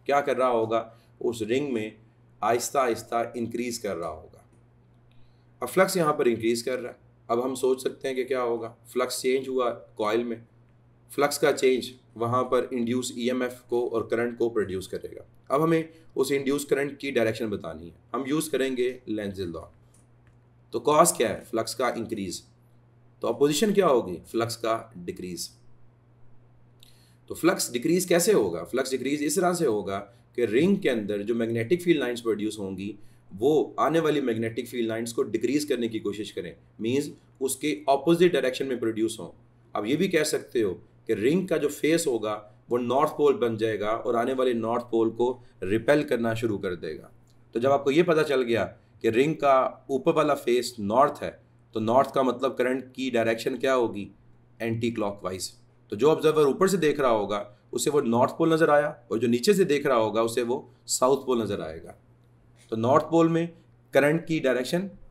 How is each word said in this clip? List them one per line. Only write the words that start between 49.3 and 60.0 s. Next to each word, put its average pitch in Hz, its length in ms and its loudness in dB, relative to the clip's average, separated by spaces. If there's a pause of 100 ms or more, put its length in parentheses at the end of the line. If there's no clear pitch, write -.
का 135 540 2
ऊपर 139 240 4
वाला 147 220 4
फेस 120 440 0
नॉर्थ 123 420 2
है, 87 80 -4 (440)
तो 110 60 -2
नॉर्थ 120 300 2
का 139 120 0
मतलब 127 320 0
करंट 127 320 -2
की 131 240 -8
डायरेक्शन 117 460 0
क्या 131 160 0
होगी, 104 360 -2 (520)
एंटी 113 320 -2
क्लॉकवाइज। 95 600 -6 (400)
तो 101 40 -8
जो 131 140 4
ऑब्जर्वर 151 340 4
ऊपर 139 240 2
से 185 100 2
देख 147 220 2
रहा 135 120 4
होगा 104 340 -2 (260)
उसे 117 180 0
वो 143 120 4
नॉर्थ 120 360 2
पोल 165 160 4
नज़र 156 160 4
आया, 147 260 2 (140)
और 104 80 -2
जो 117 100 0
नीचे 123 260 4
से 185 120 4
देख 143 200 0
रहा 131 120 4
होगा 110 240 2